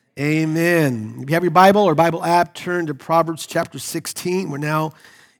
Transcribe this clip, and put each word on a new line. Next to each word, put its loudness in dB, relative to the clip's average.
amen. 0
If -12
you 0
have 0
your 0
Bible 6
or 2
Bible 0
app, 0
turn -6
to -6
Proverbs -2
chapter -6
sixteen. -6
We're -8
now -2